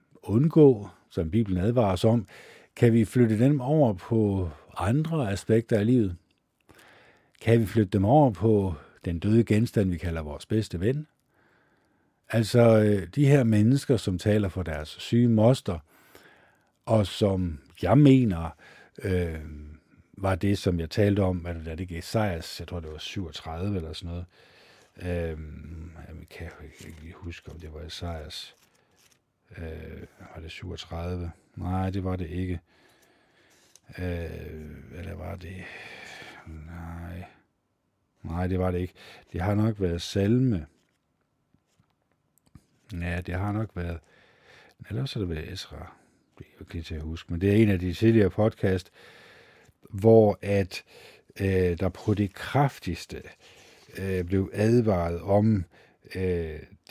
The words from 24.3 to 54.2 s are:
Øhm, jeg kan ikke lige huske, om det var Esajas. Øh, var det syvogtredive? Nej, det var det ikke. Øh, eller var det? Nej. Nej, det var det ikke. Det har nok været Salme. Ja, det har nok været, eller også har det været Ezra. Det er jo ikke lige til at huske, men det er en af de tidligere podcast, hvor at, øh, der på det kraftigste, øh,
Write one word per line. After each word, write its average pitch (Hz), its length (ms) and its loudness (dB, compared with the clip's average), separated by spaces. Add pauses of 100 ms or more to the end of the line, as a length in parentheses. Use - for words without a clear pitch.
Øhm, 82 880 -8 (160)
jeg 78 220 -18
kan 82 200 -14 (140)
ikke 80 380 -20
lige 82 120 -18
huske, - 380 -16
om 80 80 -18
det 80 140 -18
var 78 80 -16
Esajas. 80 720 -12 (1000)
Øh, 80 500 -14 (280)
var 85 60 -16
det 82 100 -16
syvogtredive? 85 800 -10 (240)
Nej, 92 340 -4
det 95 140 -4
var 92 120 -4
det 90 140 -8
ikke. 90 300 -6 (1400)
Øh, 80 1000 -10
eller 87 160 -12
var 85 200 -12
det? 90 280 -14 (840)
Nej. 85 800 -14 (1000)
Nej, 87 240 -4
det 92 120 0
var 92 120 0
det 90 80 -2
ikke. 90 140 -6 (400)
Det 92 80 -6
har 101 140 0
nok 107 260 0
været 87 200 -2
Salme. 104 640 0 (2250)
Ja, 87 280 -4
det 87 140 -8
har 98 160 -4
nok 107 240 -4
været, 85 240 -6 (920)
eller 110 120 -6
også 135 180 -6
har 101 60 -2
det 85 100 -4
været 78 160 -10
Ezra. - 420 -14 (440)
Det - 80 -18
er - 80 -20
jo - 60 -20
ikke - 140 -20
lige 85 100 -8
til 85 120 -12
at 78 60 -8
huske, 80 300 -10
men 85 100 -4
det 98 100 6
er 101 40 6
en 110 140 6
af 95 100 2
de 90 140 -2
tidligere 110 360 6
podcast, 101 640 0 (920)
hvor 107 600 6
at, 98 420 -2 (560)
øh, 92 400 0
der 95 100 0
på - 240 -2
det 98 200 -2
kraftigste, - 920 -4 (720)
øh, 95 260 -4